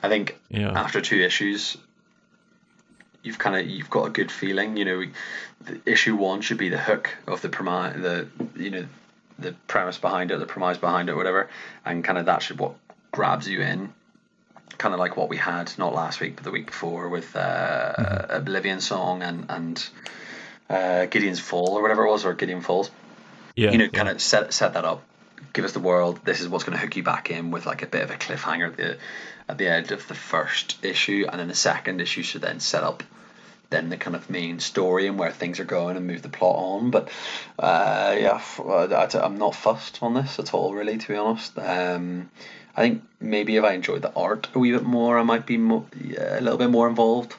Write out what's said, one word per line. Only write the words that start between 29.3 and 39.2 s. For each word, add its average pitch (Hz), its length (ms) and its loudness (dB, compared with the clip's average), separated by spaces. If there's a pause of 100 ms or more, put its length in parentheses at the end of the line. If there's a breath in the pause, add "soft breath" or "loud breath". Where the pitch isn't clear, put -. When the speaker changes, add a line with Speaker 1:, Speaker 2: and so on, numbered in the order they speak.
Speaker 1:
at - 80 -6
the 95 100 2
end 82 240 2
of - 160 -6
the - 80 -10
first - 680 -2
issue, 101 440 2
and 92 100 -6
then 87 100 -4
the 87 60 -6
second 90 440 0
issue 87 240 -4
should - 180 -6
then 87 180 -4
set 80 240 0
up - 200 -2 (680 loud breath)
then 85 200 0
the 82 80 -2
kind 87 200 -4
of - 120 -12
main 85 300 -4
story 92 480 2
and 98 100 -2
where 85 140 0
things 87 280 -6
are 90 60 -6
going 90 300 -2
and 90 100 -4
move 90 160 -6
the - 80 -12
plot - 280 4
on. 98 340 0
But, - 160 4 (500 loud breath)
uh, 101 600 4
yeah, 107 160 6
f-, - 240 -10
uh, 92 240 2 (300)
I, - 120 2